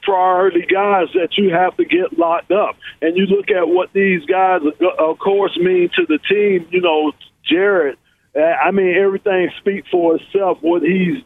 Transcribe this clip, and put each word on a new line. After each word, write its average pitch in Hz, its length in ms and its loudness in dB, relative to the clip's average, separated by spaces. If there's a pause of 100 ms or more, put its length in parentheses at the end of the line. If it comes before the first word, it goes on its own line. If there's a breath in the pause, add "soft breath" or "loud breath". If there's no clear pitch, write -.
priority 185 600 0
guys 190 500 0
that 170 220 -2
you 196 140 2
have 175 280 0
to 349 60 0
get - 320 -2
locked 330 360 -2
up. 185 240 -2 (240 loud breath)
And 165 160 -2
you 196 100 2
look 190 240 0
at 180 160 0
what - 260 -2
these 190 320 0
guys, 185 360 2 (380)
of 160 200 0
course, 196 380 0
mean 175 400 2
to 180 100 0
the 151 120 0
team. 196 520 0
You 180 100 0
know, 156 300 0 (340)
Jarrett, 175 540 0 (380)
uh, 147 40 0
I 160 300 2
mean, 185 260 0
everything 190 640 0
speaks 196 300 -6
for 170 260 2
itself, 185 460 -2
what 170 220 0
he's 175 440 -2